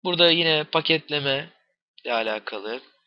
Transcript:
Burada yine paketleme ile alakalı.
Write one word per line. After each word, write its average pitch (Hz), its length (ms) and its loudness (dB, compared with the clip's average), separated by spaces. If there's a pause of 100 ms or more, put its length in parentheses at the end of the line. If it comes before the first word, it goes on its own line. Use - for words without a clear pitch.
Burada 175 260 4
yine 160 340 2
paketleme 151 840 -2 (540)
ile 123 80 -4
alakalı. 110 680 -4 (260)